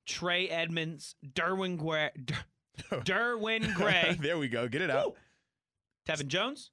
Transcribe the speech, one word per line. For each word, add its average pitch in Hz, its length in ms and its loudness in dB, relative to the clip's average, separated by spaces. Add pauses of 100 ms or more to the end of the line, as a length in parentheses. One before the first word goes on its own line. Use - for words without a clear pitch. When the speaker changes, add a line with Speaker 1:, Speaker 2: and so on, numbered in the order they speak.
Speaker 1:
Trey 175 420 0
Edmonds, 165 680 -2 (200)
Derwin 185 440 0
Guer-, 156 340 0 (120)
Der-, - 200 -4 (460)
Speaker 2:
<laughs> - 0 - (140)
Speaker 1:
Derwin 220 680 0
Gray. 175 440 4
Speaker 2:
<laughs> - 20 -4
There 156 180 0
we 139 100 0
go. 120 200 0
Get 139 140 0
it 170 80 0
out. 135 180 2
Speaker 1:
Woo! - 60 -6 (920)
Tevin 147 200 -2
Jones. 208 440 -2